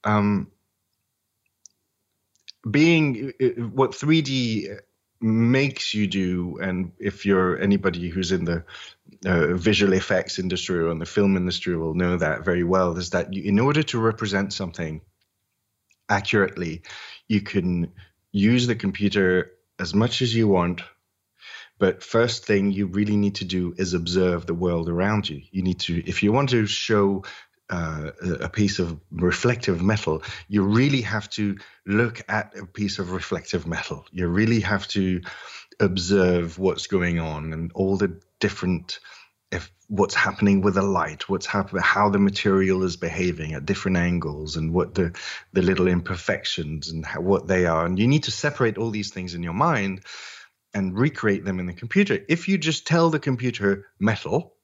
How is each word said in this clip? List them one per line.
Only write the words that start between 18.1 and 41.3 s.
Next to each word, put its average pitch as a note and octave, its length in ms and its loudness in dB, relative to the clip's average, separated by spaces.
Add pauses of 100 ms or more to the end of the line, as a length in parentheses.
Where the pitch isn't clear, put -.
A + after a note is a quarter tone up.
use A#2 360 4
the A2+ 80 0
computer G2 760 2 (280)
as E2+ 140 -6
much A#2 280 2
as A#2 140 0
you A2+ 120 4
want, F2+ 340 2 (1000)
but F#2 240 2
first A#2 420 0
thing G2+ 260 2
you G2 160 -2
really G#2 280 0
need G2+ 200 0
to G2 100 -6
do F2+ 320 -4
is F2+ 160 -2
observe F2 520 0
the - 80 -4
world E2+ 360 -2
around G2 400 0
you. D2 120 -10 (100)
You F#2+ 120 -2
need F2+ 180 0
to, E2 260 -4
if E2 160 -2
you G2+ 80 4
want C3+ 180 2
to A2+ 160 2
show, G2 580 0 (460)
uh, D#2+ 420 -6 (100)
a, F2+ 80 -4 (160)
a E2+ 40 -6
piece G2+ 280 0
of E2 220 -2 (100)
reflective F2 720 0
metal, F2+ 400 0 (260)
you G#2 160 2
really B2+ 380 4
have G2+ 300 -6
to G2+ 260 -4 (300)
look A2+ 400 0
at G#2 300 -4
a G2+ 100 -14
piece G2+ 320 -4
of F2+ 120 -6
reflective E2+ 540 -6
metal. D#2+ 460 -8
You F2+ 160 -2
really A2 320 2
have G2 300 -2
to F#2 320 0 (580)
observe F2+ 800 2
what's F#2 280 0
going F2 320 0
on D#2+ 340 -4
and E2+ 200 -6
all F#2+ 240 0
the F2+ 240 -2 (180)
different, F#2 600 -2 (520)
if, F2+ 200 -8 (160)
what's G2 260 0
happening G2 480 2
with F#2+ 140 2
the G2 80 2
light, E2 460 -2
what's F#2+ 180 -2